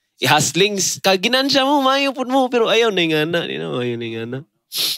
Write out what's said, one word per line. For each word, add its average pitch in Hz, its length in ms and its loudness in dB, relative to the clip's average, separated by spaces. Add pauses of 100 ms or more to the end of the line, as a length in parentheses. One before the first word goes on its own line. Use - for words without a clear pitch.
(180)
i-hustling, 156 640 0
s-, - 160 -4
kaginansya 254 640 2
mo, 285 160 2
mayo 277 320 2
pud 262 160 -6
mo, 254 240 2
pero 233 160 2
ayaw 220 240 2
na 175 160 0
nga 156 160 2
na, 165 240 0
you 151 160 -6
know, 151 160 -4
ayaw 123 160 -2
na 117 160 -8
nga 113 160 -8
na. 127 120 -8 (600)